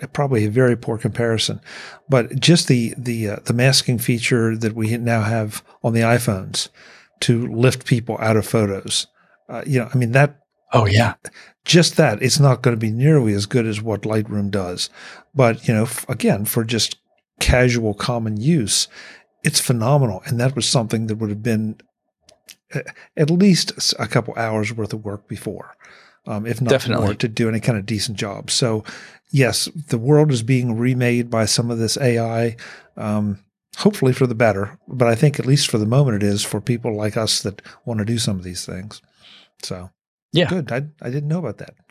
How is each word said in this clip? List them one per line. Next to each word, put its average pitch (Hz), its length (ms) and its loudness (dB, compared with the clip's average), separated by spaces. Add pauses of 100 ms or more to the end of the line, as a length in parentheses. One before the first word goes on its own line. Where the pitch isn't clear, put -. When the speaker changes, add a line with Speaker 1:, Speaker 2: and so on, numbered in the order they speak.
(120)
Speaker 1:
probably 135 320 0
a 107 60 0
very 123 260 4
poor 113 220 -6
comparison, 113 600 -2 (520)
but 123 280 2
just 165 300 4
the, 117 300 2
the, 117 320 -4
uh, 107 60 -6 (100)
the 120 80 2
masking 127 440 2
feature 113 580 0
that 110 180 -2
we 113 240 -2
now 117 240 2
have 107 420 -2 (180)
on 113 120 0
the 117 60 4
iPhones 113 680 0 (520)
to 120 340 2
lift 127 320 2
people 113 340 -2
out 110 160 2
of 104 100 0
photos, 101 600 -2 (420)
uh, 120 180 -12
you 139 120 0
know, 117 140 -2
I - 40 2
mean, 120 160 0
that 143 260 4 (360)
Speaker 2:
Oh, 113 120 4
yeah. 110 280 2 (520)
Speaker 1:
just 165 320 4
that, 120 240 2
it's 127 180 2
not 135 220 6
gonna 117 160 2
be 110 120 -2
nearly 123 440 4
as 101 100 0
good 113 220 0
as 104 160 -4
what 107 200 -4
Lightroom 107 480 -2
does. 90 380 -4 (460)
But, 117 340 2
you 120 60 4
know, 107 80 2
f-, - 260 -6
again, 110 380 0
for 113 180 -2
just 110 320 -4 (440)
casual 120 520 4
common 110 480 -4
use, 131 480 0 (560)
it's - 160 0
phenomenal. 120 640 2
And 117 160 -4
that 131 160 0
was 110 100 -2
something 113 420 0
that 107 80 -4
would 110 120 -4
have 104 140 -6
been 110 360 -2 (960)
a-, 143 100 -6 (340)
at 147 120 2
least 180 460 4
s-, - 220 -2
a 113 100 -4
couple 117 260 -2
hours 110 380 -2
worth 113 220 -6
of 107 100 -8
work 101 240 -10
before, - 480 -10 (500)
um, 107 200 -6
if 117 160 -2
not 120 80 2
Speaker 2:
Definitely. 127 340 2
Speaker 1:
more, 104 120 0
to 123 120 -2
do 110 220 -2
any 110 100 -2
kind 117 160 0
of 98 80 -6
decent 104 320 -6
job. 104 340 -8
So, 113 320 0 (480)
yes, 127 360 2 (220)
the 123 100 0
world 147 340 4
is 113 100 -2
being 123 360 0
remade 120 500 0
by 113 160 0
some 117 260 0
of 117 80 -4
this 110 200 -2
A 120 200 2
I, 113 380 -2 (400)
um, 107 440 -4 (360)
hopefully 135 380 2
for 135 120 2
the 120 80 -2
better. 104 440 0 (100)
But 120 200 2
I 117 80 2
think 143 220 2
at 110 60 -4
least 139 260 2
for 123 60 0
the 107 80 0
moment 113 380 2
it 104 40 2
is 101 160 0
for 104 200 -6
people 120 340 -4
like 107 220 -4
us 110 240 -2
that 101 180 -6 (240)
wanna 107 220 -4
do 117 100 -2
some 110 220 -2
of 90 40 -12
these 90 220 -12
things. 92 380 -14 (600)
So, 92 280 -12 (420)
Speaker 2:
Yeah. 156 160 2
Speaker 1:
good. 165 240 -4
I, 127 100 -2 (200)
I 120 80 -10
didn't 147 180 -6
know 160 120 -2
about 123 180 -8
that. - 160 -18 (160)